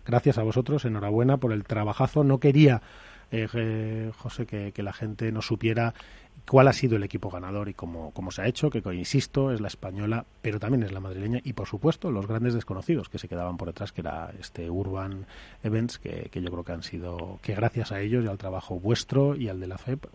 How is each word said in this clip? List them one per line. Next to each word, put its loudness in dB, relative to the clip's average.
Gracias 4
a 0
vosotros, 0
enhorabuena 2
por 0
el -2
trabajazo. 2
No 6
quería, 8
eh, -2
eh, -2
José, -8
que, -8
que -8
la -6
gente -4
no -4
supiera 0
cuál 10
ha 8
sido 2
el 0
equipo -4
ganador -6
y -6
cómo, -10
cómo -8
se -8
ha 0
hecho, 2
que, -2
insisto, 0
es 0
la -4
española, -4
pero -2
también 2
es -4
la -8
madrileña -4
y, -6
por -8
supuesto, -2
los -2
grandes 0
desconocidos -4
que -10
se -12
quedaban -6
por -8
detrás, -10
que -10
era -8
este -10
Urban -6
Events, -2
que, -10
que -6
yo -6
creo -6
que -10
han -8
sido, -10
que -6
gracias 0
a -6
ellos 0
y -2
al -6
trabajo -8
vuestro 2
y -4
al -6
de -8
la -8
fep -6